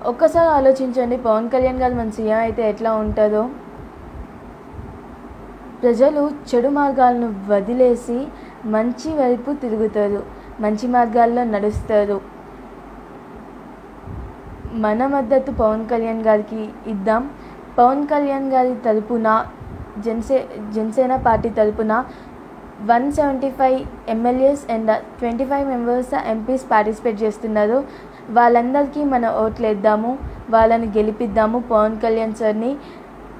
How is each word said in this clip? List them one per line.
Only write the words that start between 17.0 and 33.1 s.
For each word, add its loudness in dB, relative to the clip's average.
పవన్ 6
కళ్యాణ్ 0
గారి 4
తరపున 2
జనసే-, -2
జనసేన 2
పార్టీ 2
తరపున 0
వన్ 2
సెవెంటీ 0
ఫైవ్ 2
ఎంఎల్ఏస్ 2
and -2
ట్వంటీ -2
ఫైవ్ -2
members -2
ఎంపీస్ -2
పార్టిసిపేట్ 0
చేస్తున్నారు. 0
వాళ్ళందరికీ 4
మన 0
ఓట్లు 0
వేద్దాము, 2
వాళ్ళని 6
గెలిపిద్దాము, 0
పవన్ 2
కళ్యాణ్ 0
సార్ని 0